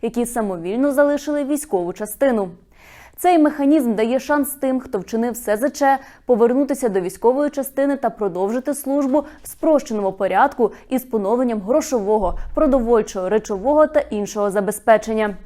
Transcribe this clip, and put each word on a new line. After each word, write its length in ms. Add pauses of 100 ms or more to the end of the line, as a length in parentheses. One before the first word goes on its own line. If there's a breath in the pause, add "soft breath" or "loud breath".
які 240
самовільно 640
залишили 520
військову 480
частину. 560 (680 loud breath)
Цей 220
механізм 560
дає 260
шанс 300
тим, 300
хто 180
вчинив 380
С 200
З 140
Ч, 280 (280 loud breath)
повернутися 640
до 120
військової 500
частини 460
та 140
продовжити 640
службу 500 (180 loud breath)
в 60
спрощеному 640
порядку 600 (160 loud breath)
із 160
поновленням 560
грошового, 760 (160 loud breath)
продовольчого, 760
речового 580
та 140
іншого 500
забезпечення. 960